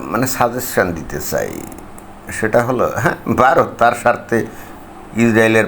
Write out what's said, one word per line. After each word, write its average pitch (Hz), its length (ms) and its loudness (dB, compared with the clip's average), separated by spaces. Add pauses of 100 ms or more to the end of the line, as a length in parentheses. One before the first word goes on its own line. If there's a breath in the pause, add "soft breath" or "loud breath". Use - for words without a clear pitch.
মানে 98 260 -2
সাজেশন 120 640 -2
দিতে 73 280 -8 (120)
চাই। 53 200 -2 (880)
সেটা 110 240 2
হলো, 117 320 0
হ্যাঁ, - 380 -2
ভারত 127 440 4
তার 117 140 4 (100)
স্বার্থে 117 440 0 (720 loud breath)
ইসরায়েলের 113 520 4